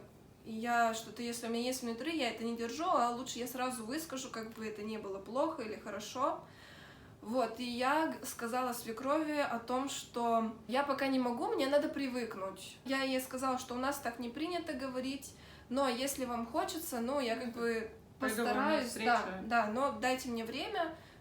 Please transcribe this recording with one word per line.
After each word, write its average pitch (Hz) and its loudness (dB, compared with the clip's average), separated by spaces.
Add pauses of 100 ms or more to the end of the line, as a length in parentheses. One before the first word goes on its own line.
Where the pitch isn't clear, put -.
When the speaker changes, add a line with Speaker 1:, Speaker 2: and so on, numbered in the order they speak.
(460)
Speaker 1:
я 233 4
что-то, - -8
если 233 -4
у - 0
меня 233 0
есть 254 -2
внутри, 247 -2
я 254 2
это 220 -6
не 233 -2
держу, 233 -4
а 247 6
лучше 247 -4
я 240 -4
сразу 254 -4
выскажу, 262 -4
как 226 -8
бы 220 -8
это 208 -6
ни 220 -4
было 196 -6
плохо 254 0
или 220 -6
хорошо. 247 -2 (800)
Вот, 226 0
и - -4
я 254 4
г-, 254 -6
сказала 247 0
свекрови 277 0
о 269 2
том, 254 0
что 233 2 (160)
я 254 4
пока 277 2
не 262 4
могу, 247 2
мне 359 4
надо 285 6
привыкнуть. 226 -4
Я 269 2
ей 262 2
сказала, 262 0
что 240 -6
у - -4
нас 269 0
так 233 -4
не 247 -4
принято 320 -2
говорить, 262 -4 (380)
но 269 4
если 262 0
вам 233 0
хочется, 330 -2
ну, 262 2
я 226 2
как 247 -4
бы 233 0 (300)
Speaker 2:
Пойду 233 2
вам 233 2
Speaker 1:
постараюсь, 277 4
да, 220 0
Speaker 2:
навстречу. 208 4 (100)
Speaker 1:
да, 226 4
но 254 2
дайте 254 2
мне 233 0
время, 330 -2 (280)